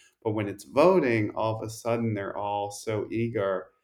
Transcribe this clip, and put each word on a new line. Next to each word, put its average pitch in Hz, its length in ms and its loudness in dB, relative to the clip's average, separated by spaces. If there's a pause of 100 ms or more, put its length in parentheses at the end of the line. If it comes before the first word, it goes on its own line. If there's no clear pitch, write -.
(220)
But 110 100 -2
when 104 140 -2
it's 98 180 -8
voting, 135 680 4
all 110 220 -2
of 113 100 -8
a 110 40 -8
sudden 117 420 -2
they're 98 240 -4
all 101 340 -2
so 107 400 -4
eager 107 580 -2 (160)